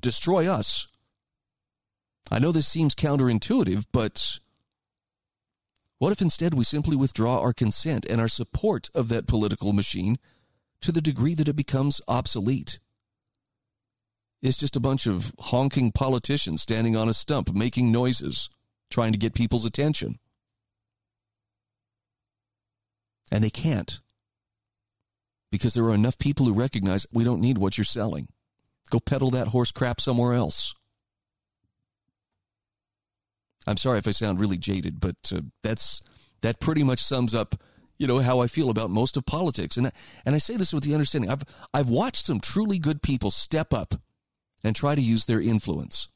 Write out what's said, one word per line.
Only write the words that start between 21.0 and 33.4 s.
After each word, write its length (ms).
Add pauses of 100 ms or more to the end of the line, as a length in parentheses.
And 140
they 60
can't, 500 (1500)
because 240
there 100
are 100
enough 240
people 280
who 80
recognize, 580
"We 120
don't 160
need 180
what 180
you're 80
selling. 440 (600)
Go 120
peddle 300
that 180
horse 240
crap 280
somewhere 320
else." 420 (3000)